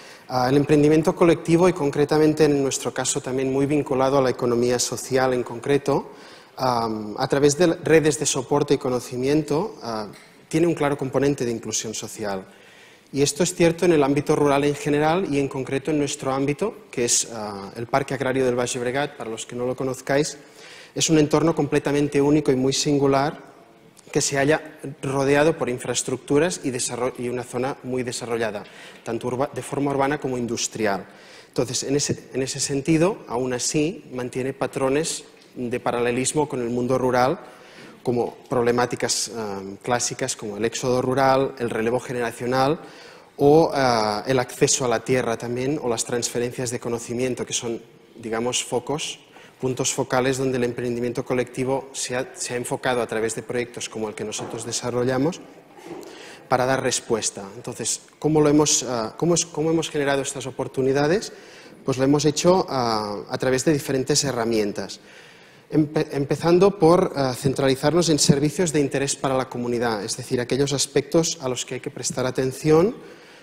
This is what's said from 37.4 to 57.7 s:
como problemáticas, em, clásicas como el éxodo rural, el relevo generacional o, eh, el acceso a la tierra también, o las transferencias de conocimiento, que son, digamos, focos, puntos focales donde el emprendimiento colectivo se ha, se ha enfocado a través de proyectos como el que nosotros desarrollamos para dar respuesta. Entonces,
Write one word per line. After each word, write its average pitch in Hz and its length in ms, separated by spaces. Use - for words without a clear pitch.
como 120 320
problemáticas, 120 800
em, 98 480
clásicas - 580
como 104 220
el 107 80
éxodo 127 360
rural, 131 580
el 120 100
relevo 113 320
generacional 127 800
o, 151 360
eh, 110 520
el 131 140
acceso - 440
a 123 60
la 113 160
tierra 127 320
también, 127 440
o 123 60
las 113 160
transferencias 120 640
de 120 120
conocimiento, 117 640
que - 80
son, 117 280
digamos, 117 440
focos, - 580
puntos 131 320
focales 131 460
donde 131 180
el 120 60
emprendimiento 120 600
colectivo 127 720
se - 220
ha, 131 180
se - 220
ha - 20
enfocado 123 420
a 113 60
través 110 300
de 123 80
proyectos 120 460
como 110 200
el 104 60
que 113 80
nosotros 110 420
desarrollamos 127 720
para 123 160
dar 131 160
respuesta. 113 640
Entonces, - 460